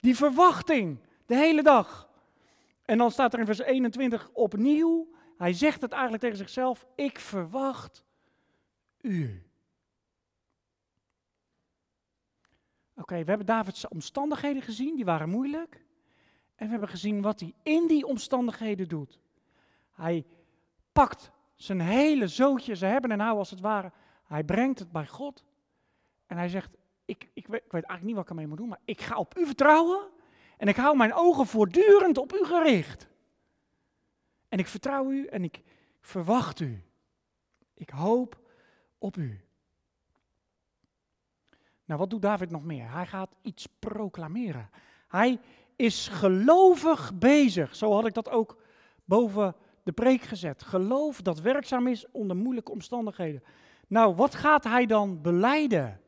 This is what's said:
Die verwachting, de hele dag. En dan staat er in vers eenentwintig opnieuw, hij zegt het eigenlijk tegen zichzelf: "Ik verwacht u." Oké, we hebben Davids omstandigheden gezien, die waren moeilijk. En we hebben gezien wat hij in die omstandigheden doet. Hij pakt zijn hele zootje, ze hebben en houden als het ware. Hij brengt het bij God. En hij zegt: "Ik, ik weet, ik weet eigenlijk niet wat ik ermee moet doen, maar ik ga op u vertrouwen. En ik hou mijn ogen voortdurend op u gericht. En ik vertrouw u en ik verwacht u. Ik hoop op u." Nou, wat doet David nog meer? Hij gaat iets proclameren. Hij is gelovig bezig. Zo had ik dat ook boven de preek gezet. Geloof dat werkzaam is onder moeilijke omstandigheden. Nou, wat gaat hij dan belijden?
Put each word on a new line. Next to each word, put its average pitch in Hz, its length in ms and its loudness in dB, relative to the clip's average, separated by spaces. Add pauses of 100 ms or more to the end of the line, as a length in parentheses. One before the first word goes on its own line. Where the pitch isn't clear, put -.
Die 247 160 4
verwachting, 269 800 2 (280)
de 240 100 0
hele 302 260 4
dag. 269 460 4 (760)
En 220 140 0
dan 233 120 4
staat 233 220 0
er 247 60 -4
in 226 80 -2
vers 208 120 -2
eenentwintig 254 760 -2
opnieuw, 302 840 0 (220)
hij 180 160 -2
zegt 269 280 0
het 240 120 -8
eigenlijk 233 300 -4
tegen 226 160 -4
zichzelf: 254 560 -6
"Ik 285 240 -6
verwacht 220 880 -8 (960)
u." 143 440 -6 (3500)
Oké, 190 200 -14
we 165 140 -6
hebben 202 180 -2
Davids 214 420 -4
omstandigheden 277 760 -6
gezien, 254 340 -8
die 247 80 -4
waren 160 240 -2
moeilijk. 277 560 -6 (720)
En - 80 -14
we 214 60 -8
hebben 208 180 -6
gezien 202 340 -4
wat 208 180 -4
hij 165 220 -12
in 320 240 2
die 302 200 2
omstandigheden 226 840 -4
doet. 151 320 -8 (680)
Hij 165 360 -6 (680)
pakt - 380 2 (240)
zijn 190 260 -8
hele 240 480 2
zootje, 254 460 0
ze 185 120 -4
hebben 240 240 0
en 214 80 -2
houden 214 200 -2
als 196 120 -6
het 185 100 -16
ware. 196 320 -4 (320)
Hij 151 200 -6
brengt 233 340 0
het 175 140 -16
bij 156 140 -8
God. - 380 -14 (840)
En 175 100 -12
hij 175 120 -4
zegt: 185 280 -10 (280)
"Ik, - 300 -14
ik - 120 -18
weet, 220 180 -8
ik - 80 -20
weet 165 120 -4
eigenlijk 180 180 -12
niet 220 120 -6
wat 196 100 -6
ik - 60 -18
ermee 160 160 -10
moet 151 100 -10
doen, 226 120 -10
maar 202 160 -12
ik - 160 -8
ga - 160 -8
op 214 220 -8
u 349 80 0
vertrouwen. 330 640 4 (480)
En 202 120 -2
ik 202 80 2
hou 285 200 4
mijn 226 180 4
ogen 330 320 4
voortdurend 339 720 6
op 262 160 -6
u 392 100 0
gericht. 294 640 0 (1400)
En 202 100 -4
ik 185 80 0
vertrouw 269 440 -4
u 277 160 -4
en - 180 -6
ik - 180 -10 (380)
verwacht 170 600 -4
u. 117 220 -8 (920)
Ik - 160 -20
hoop 226 500 -2 (580)
op 196 180 -10
u." 120 280 -10 (2500)
Nou, 151 160 -6
wat 185 100 -4
doet 208 120 -6
David 190 280 -2
nog 156 140 -10
meer? 131 260 -10
Hij 170 160 -8
gaat 190 360 -12
iets - 240 -14 (120)
proclameren. 180 920 -8 (380)
Hij 240 320 2 (360)
is - 320 0
gelovig 269 1080 4
bezig. 220 580 4
Zo 214 160 0
had 214 140 2
ik 214 80 -4
dat 226 140 -6
ook - 340 -2 (420)
boven 202 520 0 (260)
de 180 100 -6
preek 247 300 2
gezet. 170 400 -10
Geloof 240 600 -2
dat 175 180 -2
werkzaam 247 460 -2
is 247 240 -4
onder 196 260 -6
moeilijke 233 360 -6
omstandigheden. 190 720 -8 (440)
Nou, 214 280 4
wat 233 200 2
gaat 294 300 2
hij 240 220 2
dan 202 360 0
belijden? 180 840 0